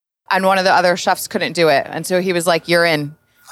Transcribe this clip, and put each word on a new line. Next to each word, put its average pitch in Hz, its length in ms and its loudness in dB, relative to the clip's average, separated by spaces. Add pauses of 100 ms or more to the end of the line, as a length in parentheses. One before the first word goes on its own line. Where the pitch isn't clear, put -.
(300)
And 190 160 0
one 190 120 2
of 185 80 0
the 185 80 4
other 180 240 2
chefs - 300 -2
couldn't 160 260 -4
do 165 160 2
it. 139 200 2
And 165 160 -8
so 185 160 0
he 185 120 -4
was 170 140 -2
like, 170 200 0
"You're 170 180 2
in." 151 300 -2 (360)